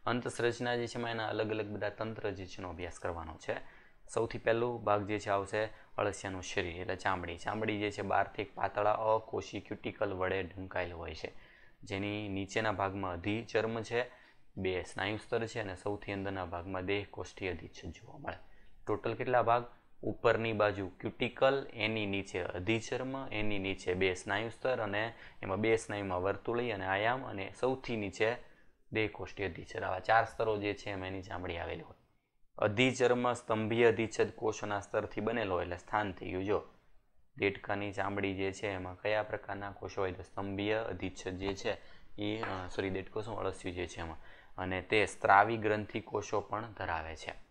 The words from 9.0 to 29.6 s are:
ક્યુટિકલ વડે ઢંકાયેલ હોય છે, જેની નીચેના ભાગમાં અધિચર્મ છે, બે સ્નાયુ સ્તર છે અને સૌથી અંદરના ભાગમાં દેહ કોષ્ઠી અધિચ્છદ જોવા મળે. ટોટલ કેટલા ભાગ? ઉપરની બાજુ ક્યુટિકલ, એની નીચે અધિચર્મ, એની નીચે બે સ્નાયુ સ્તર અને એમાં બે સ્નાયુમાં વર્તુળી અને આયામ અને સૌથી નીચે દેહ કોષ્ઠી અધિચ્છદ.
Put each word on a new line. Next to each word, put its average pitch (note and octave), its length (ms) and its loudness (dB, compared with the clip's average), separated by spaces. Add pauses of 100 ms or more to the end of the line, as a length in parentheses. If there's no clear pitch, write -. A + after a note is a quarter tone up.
ક્યુટિકલ G2+ 520 -4
વડે F#2 300 0
ઢંકાયેલ F2+ 500 -4
હોય E2 220 -8
છે, - 180 -8 (500)
જેની G#2 460 -2
નીચેના G2 440 0
ભાગમાં G2 400 0
અધિચર્મ A2 720 0
છે, A#2+ 280 0 (460)
બે F#2 260 0
સ્નાયુ G2 340 -2
સ્તર A2+ 300 -2
છે A2+ 140 -4
અને F#2+ 160 -4
સૌથી G#2 360 -4
અંદરના G2 320 -2
ભાગમાં F2+ 420 -4
દેહ G2+ 240 0
કોષ્ઠી - 380 -6
અધિચ્છદ - 420 -6
જોવા - 280 -16
મળે. G#2 180 -8 (500)
ટોટલ A2 280 0
કેટલા B2 280 4
ભાગ? A#2 220 6 (380)
ઉપરની A2+ 500 4
બાજુ G2+ 360 4 (120)
ક્યુટિકલ, C3+ 720 2
એની A2 340 0
નીચે G2 360 -2
અધિચર્મ, A#2+ 880 0
એની G#2 260 2
નીચે F#2+ 360 0
બે F#2 200 4
સ્નાયુ G#2 340 -2
સ્તર B2 320 0
અને G#2+ 340 0 (280)
એમાં G2 180 0
બે A2 160 8
સ્નાયુમાં G2 460 -2
વર્તુળી A#2 500 0
અને F#2+ 140 -4
આયામ A2 400 2
અને G2+ 340 -6
સૌથી B2+ 360 0
નીચે G#2+ 400 2 (560)
દેહ G#2+ 200 2
કોષ્ઠી G2 320 -6
અધિચ્છદ. - 380 -4